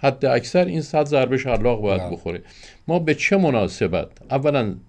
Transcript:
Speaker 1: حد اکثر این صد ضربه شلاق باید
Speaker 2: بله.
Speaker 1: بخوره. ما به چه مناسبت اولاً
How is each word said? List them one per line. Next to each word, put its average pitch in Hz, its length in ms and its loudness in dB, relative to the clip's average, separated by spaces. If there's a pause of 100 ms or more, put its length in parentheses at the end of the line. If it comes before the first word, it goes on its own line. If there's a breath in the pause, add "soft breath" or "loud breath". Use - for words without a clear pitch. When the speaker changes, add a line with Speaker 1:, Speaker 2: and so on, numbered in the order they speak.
Speaker 1:
حد 139 240 0
اکثر 131 400 2
این 170 160 -2
صد 151 260 0
ضربه 131 320 0
شلاق 120 420 0
باید 98 200 0
Speaker 2:
بله. 90 100 -6
Speaker 1:
بخوره. 87 320 -8 (460 loud breath)
ما 170 100 0
به 156 160 2
چه - 220 0
مناسبت 104 720 0 (220)
اولاً 135 440 0 (140)